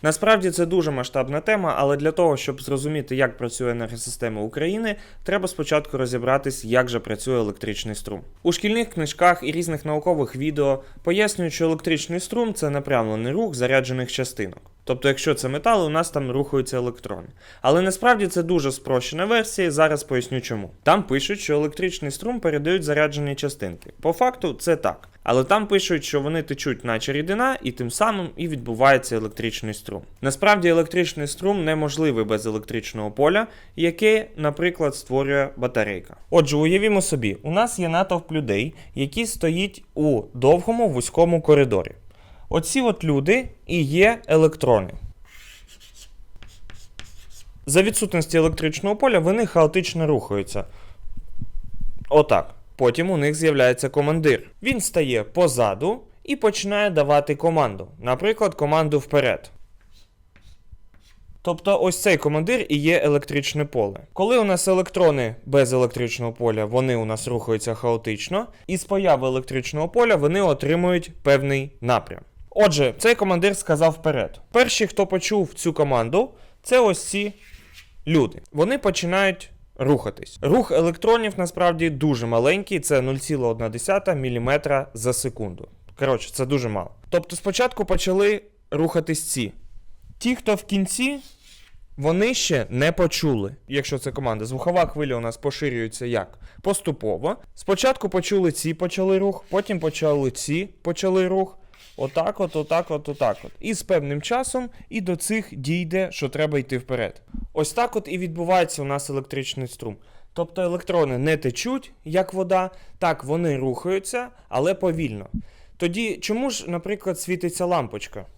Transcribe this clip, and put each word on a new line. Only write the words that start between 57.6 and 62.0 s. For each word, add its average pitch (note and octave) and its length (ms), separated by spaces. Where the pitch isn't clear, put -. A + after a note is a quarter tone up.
Наприклад, F3+ 560
команду D3+ 440
вперед. C3 520
Тобто F3 400
ось F3+ 200